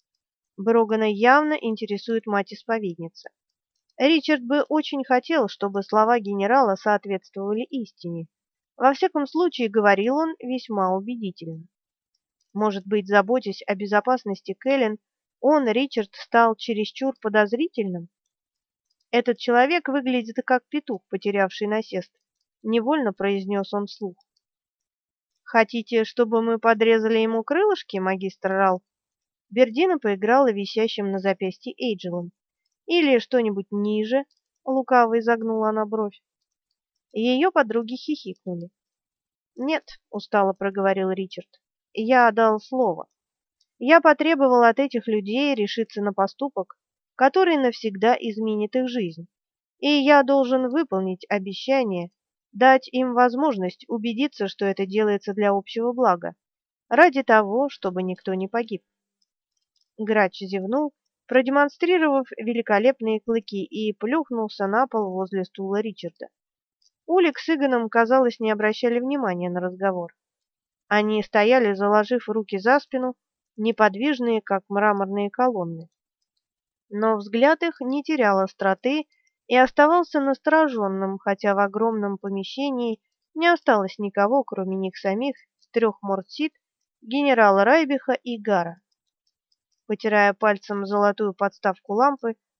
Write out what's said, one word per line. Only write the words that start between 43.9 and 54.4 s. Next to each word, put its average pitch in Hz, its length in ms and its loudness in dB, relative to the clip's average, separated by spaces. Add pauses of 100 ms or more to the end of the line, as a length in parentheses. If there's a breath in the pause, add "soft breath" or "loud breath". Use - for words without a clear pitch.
потребовал 294 640 4
от 233 160 4
этих 269 280 -2
людей 226 480 0
решиться 214 460 -4
на 202 120 -2
поступок, 196 640 -4 (380)
который 330 420 4
навсегда 226 580 0
изменит 214 600 -4
их 254 120 0
жизнь. 180 400 -6 (520)
И - 80 -2
я 285 360 6
должен 262 460 2
выполнить 190 580 -4
обещание, 202 840 -4 (400)
дать 262 400 4
им 254 220 -2
возможность 240 720 0
убедиться, 226 600 -4